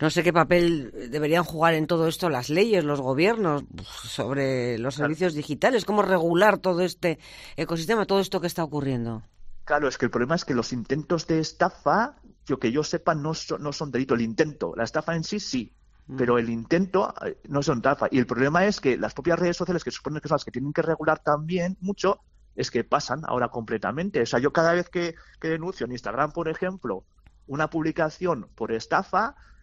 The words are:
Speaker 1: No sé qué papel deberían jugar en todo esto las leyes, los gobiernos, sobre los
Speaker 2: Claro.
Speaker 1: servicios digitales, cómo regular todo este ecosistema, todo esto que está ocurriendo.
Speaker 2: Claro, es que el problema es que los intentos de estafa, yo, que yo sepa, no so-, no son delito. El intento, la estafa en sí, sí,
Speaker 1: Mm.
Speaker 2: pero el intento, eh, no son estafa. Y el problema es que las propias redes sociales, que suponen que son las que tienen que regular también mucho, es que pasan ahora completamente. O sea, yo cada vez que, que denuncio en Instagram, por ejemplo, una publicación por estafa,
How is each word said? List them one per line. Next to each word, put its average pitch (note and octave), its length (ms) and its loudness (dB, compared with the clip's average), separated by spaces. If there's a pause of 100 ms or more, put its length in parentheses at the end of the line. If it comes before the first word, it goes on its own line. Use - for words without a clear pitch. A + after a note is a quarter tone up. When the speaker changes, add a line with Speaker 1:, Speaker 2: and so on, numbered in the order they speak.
Speaker 1:
No D#3 80 4
sé E3+ 120 2
qué E3 120 4
papel E3+ 580 4 (180)
deberían D3+ 360 2
jugar E3 300 2
en D#3 120 0
todo E3 200 2
esto E3 220 -2
las B2 200 -2
leyes, F#3 340 4
los D3 160 0
gobiernos, D3+ 640 2 (400)
sobre C3 720 -2
los B2 180 -4
Speaker 2:
Claro. D3 120 0
Speaker 1:
servicios D#3+ 260 0
digitales, D#3+ 520 0
cómo G#3 160 2
regular F#3 560 4
todo F3+ 240 0
este E3+ 380 -2 (360)
ecosistema, E3+ 500 0
todo G3 140 4
esto F#3 220 0
que E3+ 60 -2
está E3+ 160 -4
ocurriendo. B2+ 600 -2 (400)
Speaker 2:
Claro, D3 240 2
es B2+ 100 -2
que C3 80 2
el A#2 60 0
problema B2 240 0
es F3+ 100 -4
que D3 80 -2
los A#2 200 -2
intentos D#3 520 -4
de D#3+ 140 0
estafa, F3+ 760 0 (300)
yo, C3 140 -2
que A2+ 120 0
yo D3 120 0
sepa, E3 320 -2
no D3+ 180 -2
so-, - 260 -6
no C#3+ 120 -6
son D3 200 -8
delito. C3 220 0
El A#2+ 80 2
intento, A2+ 540 0
la A2+ 80 -2
estafa D#3 320 -2
en E3 80 -2
sí, G#3 160 -4
sí, B2+ 340 -6 (340)
Speaker 1:
Mm. C3 100 -10
Speaker 2:
pero A#2+ 220 4
el A#2 100 0
intento, F3 640 0 (100)
eh, - 140 -6 (120)
no C#3+ 120 0
son C#3+ 160 0
estafa. C3 320 2
Y - 80 0
el B2 80 4
problema C#3+ 400 2
es G#3 160 0
que B2+ 160 2
las G#2 160 -2
propias E3+ 240 0
redes F3 200 0
sociales, F3 260 -2
que - 80 -6
suponen D3+ 300 -8
que D3+ 60 -8
son D3 100 2
las - 60 -8
que - 60 -12
tienen C#3 240 -4
que E3+ 80 2
regular D#3 380 2
también E3+ 600 0
mucho, G3 380 0 (360)
es - 160 -4
que A#2 120 0
pasan D3 440 -2
ahora A#2+ 220 0
completamente. A#2 760 -4
O - 20 0
sea, A#2+ 140 2
yo C3+ 120 2
cada E3 220 4
vez F3 160 0
que, E3+ 240 -4 (260)
que D#3+ 100 -4
denuncio E3 360 -4
en A#2+ 60 -6
Instagram, B2 400 -2
por E3 180 -4
ejemplo, D#3+ 540 -4 (420)
una D3+ 240 -2
publicación D#3+ 840 -2
por A2+ 160 -4
estafa, F#3 640 0 (280)